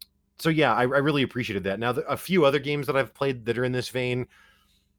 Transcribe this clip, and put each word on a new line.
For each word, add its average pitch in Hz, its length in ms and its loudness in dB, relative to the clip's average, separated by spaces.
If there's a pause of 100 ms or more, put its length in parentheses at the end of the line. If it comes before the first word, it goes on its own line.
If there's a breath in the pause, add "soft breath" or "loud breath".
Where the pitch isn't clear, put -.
(400)
so 165 100 0
yeah, 147 240 4
I, 113 100 2
I - 20 4
really 139 380 2
appreciated 101 420 -4
that. 98 140 -2
Now, 120 120 -2
the, 139 160 -4
a 139 100 -2
few 170 280 2
other 139 140 4
games 143 280 -4
that 143 100 -2
I've 127 160 -2
played 131 320 -4
that 113 120 0
are 127 80 0
in 127 80 0
this 123 160 -4
vein, 123 380 -2 (720 soft breath)